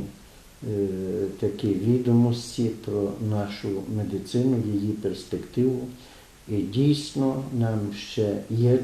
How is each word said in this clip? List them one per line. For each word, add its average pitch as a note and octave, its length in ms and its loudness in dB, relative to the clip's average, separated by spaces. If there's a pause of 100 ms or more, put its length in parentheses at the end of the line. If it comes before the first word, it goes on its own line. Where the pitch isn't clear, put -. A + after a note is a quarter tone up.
(680)
е, G2+ 180 0 (520)
такі G#2+ 280 -2
відомості A#2 1040 2 (140)
про G#2 240 0 (200)
нашу G#2 380 -2 (300)
медицину, A#2 600 0 (160)
її G2+ 180 0
перспективу. B2 960 -2 (600)
І G#2+ 80 -2
дійсно C3+ 880 2 (160)
нам A2 200 2 (180)
ще G2+ 400 0 (120)
є A#2+ 340 6